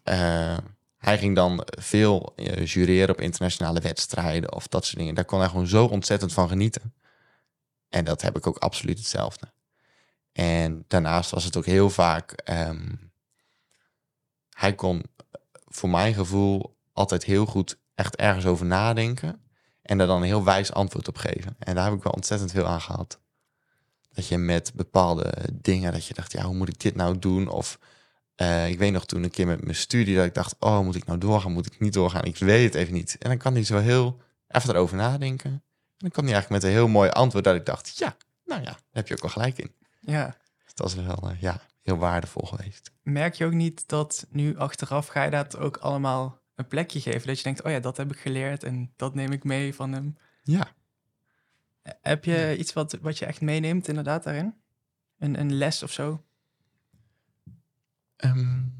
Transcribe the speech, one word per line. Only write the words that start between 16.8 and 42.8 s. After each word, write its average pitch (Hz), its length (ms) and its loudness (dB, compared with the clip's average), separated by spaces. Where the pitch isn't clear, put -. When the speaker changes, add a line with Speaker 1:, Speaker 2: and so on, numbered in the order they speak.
Speaker 1:
altijd 95 300 0
heel 101 220 4
goed 98 320 -2
echt - 200 -2
ergens 92 300 2
over 90 200 2
nadenken 113 760 0
en - 160 0
daar 95 100 6
dan 92 140 4
een 90 60 2
heel 101 160 2
wijs 95 280 4
antwoord - 360 -2
op - 100 -8
geven. - 420 -6
En 92 160 -4
daar 90 100 2
heb 104 80 0
ik 101 100 -4
wel - 100 -2
ontzettend 98 380 -4
veel 92 160 0
aan 85 140 -2
gehad. - 380 -8
Dat 92 140 -6
je 90 100 0
met 87 380 0
bepaalde 87 580 2
dingen, 92 380 0
dat 78 140 -6
je - 80 -14
dacht, - 180 -10
"Ja, 95 120 -4
hoe 92 120 -2
moet 92 140 -2
ik - 100 -10
dit - 160 -2
nou 90 240 0
doen?" 92 280 0
Of, - 320 -6
eh, 85 340 0
ik 87 80 -4
weet 101 140 2
nog 92 140 -2
toen 87 180 -4
een 90 80 -2
keer 90 160 0
met 85 160 0
mijn 80 120 -6
studie 101 400 2
dat 92 100 4
ik 85 80 -2
dacht, - 260 -4
"Oh, 107 200 4
moet 92 160 0
ik - 100 -8
nou 85 140 -2
doorgaan? 98 320 2
Moet 85 140 -2
ik - 140 -14
niet 104 140 0
doorgaan? 90 300 2
Ik 85 140 -6
weet 107 260 6
het - 80 -6
even 87 120 -2
niet." 85 260 -4
En 123 100 -4
dan 123 80 0
kan 131 160 0
hij 120 100 2
zo 104 140 0
heel 123 440 4
even 120 220 0
erover 90 280 4
nadenken. 131 540 -2
En 139 120 -8
dan 185 120 -6
kwam 151 160 -2
hij 127 80 2
eigenlijk 101 300 2
met 95 80 4
een 104 60 4
heel 117 100 8
mooi 101 220 6
antwoord 117 340 4
dat 92 120 6
ik 82 100 -4
dacht, - 320 -6
"Ja, - 180 -4
nou 285 160 -6
ja, - 100 -8
daar - 80 -18
heb 110 160 -4
je - 60 -6
ook - 80 -6
wel 82 100 -4
gelijk 127 260 -2
in." - 140 -10
Speaker 2:
Ja. 147 360 -4
Speaker 1:
Dus - 100 -20
dat - 120 -4
is 92 80 -4
wel, 90 340 -4
eh, 90 120 -8
ja, 87 200 -2
heel 92 160 0
waardevol 85 500 -2
geweest. - 440 -12